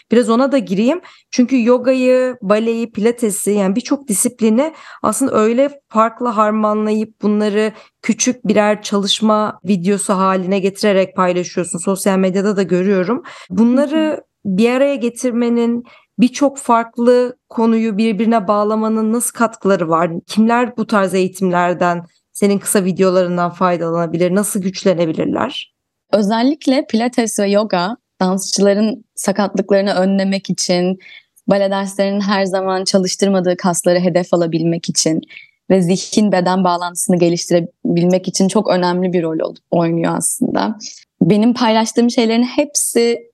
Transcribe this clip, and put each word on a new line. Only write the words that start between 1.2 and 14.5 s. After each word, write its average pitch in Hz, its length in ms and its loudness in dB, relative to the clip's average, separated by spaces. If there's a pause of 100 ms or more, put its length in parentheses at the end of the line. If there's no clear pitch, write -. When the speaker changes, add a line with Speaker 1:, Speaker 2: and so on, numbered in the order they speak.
Speaker 1:
Çünkü 247 340 2
yogayı, 254 760 2
baleyi, 226 500 0
pilatesi 214 580 -2
yani 202 260 0
birçok 277 320 -4
disiplini 233 640 0 (300)
aslında 214 300 0
öyle 240 560 2
farklı 226 400 0
harmanlayıp 214 960 0
bunları 214 500 0 (300)
küçük 247 460 -2
birer 208 340 2
çalışma 214 840 -2
videosu 196 500 0
haline 190 440 0
getirerek 190 580 0
paylaşıyorsun. 180 600 -2
Sosyal 190 400 -2
medyada 190 380 0
da 202 60 0
görüyorum. 185 600 0 (280)
Bunları 254 460 2
Speaker 2:
Hı 311 180 0
hı. - 60 -8 (240)
Speaker 1:
bir 208 260 2